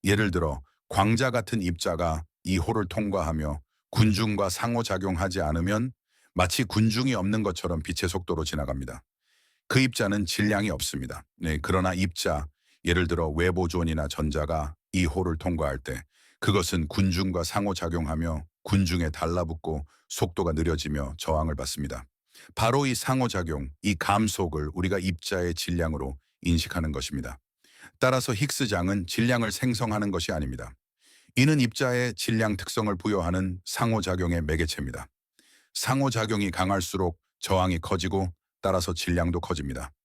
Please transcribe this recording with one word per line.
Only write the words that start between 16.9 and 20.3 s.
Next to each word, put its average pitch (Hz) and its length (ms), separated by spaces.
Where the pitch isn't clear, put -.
상호작용하며 82 1000
군중에 90 460
달라붙고 82 760
속도가 85 440